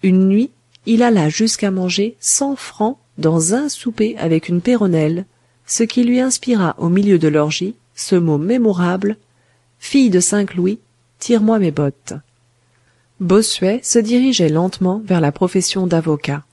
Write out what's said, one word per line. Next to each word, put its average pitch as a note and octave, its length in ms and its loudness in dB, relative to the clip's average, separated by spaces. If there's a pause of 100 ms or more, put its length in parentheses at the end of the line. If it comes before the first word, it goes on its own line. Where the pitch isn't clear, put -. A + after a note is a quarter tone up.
Une F#3+ 240 4
nuit, G#3 240 0 (340)
il A3+ 180 2
alla G3+ 260 2
jusqu'à G#3+ 420 -2
manger F#3+ 480 -2
cent C#4 360 -2
francs - 420 -6 (200)
dans D#3+ 360 0
un C#4+ 160 -2
souper A3 480 -4
avec E3 320 -2
une F3 120 0
Péronnelle, F3+ 640 0 (420)
ce - 160 -2
qui A#3+ 200 0
lui A#3+ 160 2
inspira A#3+ 600 0
au E3+ 100 0
milieu G3 300 4
de D#3 80 2
l'orgie D#3 480 -2 (180)
ce - 220 -4
mot E3 220 2
mémorable, « G3 800 0 (600)
Fille C4 300 2
de F3+ 120 4
cinq G3 340 -2
louis, F#3 240 -2 (400)
tire-moi A3 400 2
mes F3 120 2
bottes. » D3 420 -4 (1040)
Bossuet G3 640 0
se - 160 2
dirigeait A#3+ 480 2
lentement F#3 560 0
vers F#3 160 0
la D3 140 2
profession F#3 520 -2
d'avocat. D#3 680 -2